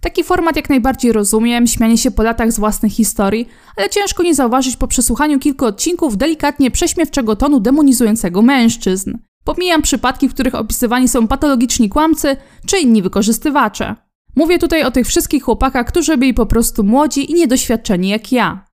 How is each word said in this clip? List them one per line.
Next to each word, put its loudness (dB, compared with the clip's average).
Taki -4
format 0
jak -6
najbardziej 2
rozumiem, 0
śmianie 2
się 0
po 0
latach 0
z -4
własnych 0
historii, -2
ale -2
ciężko -2
nie 2
zauważyć 0
po -2
przesłuchaniu 0
kilku -2
odcinków -2
delikatnie 0
prześmiewczego -2
tonu 2
demonizującego 2
mężczyzn. 0
Pomijam -2
przypadki, -2
w -10
których -2
opisywani -2
są 2
patologiczni 0
kłamcy 0
czy 0
inni 4
wykorzystywacze. -2
Mówię 2
tutaj 0
o -2
tych 0
wszystkich -2
chłopakach, -2
którzy 0
byli 2
po 2
prostu 0
młodzi 0
i -2
niedoświadczeni 0
jak -4
ja. -2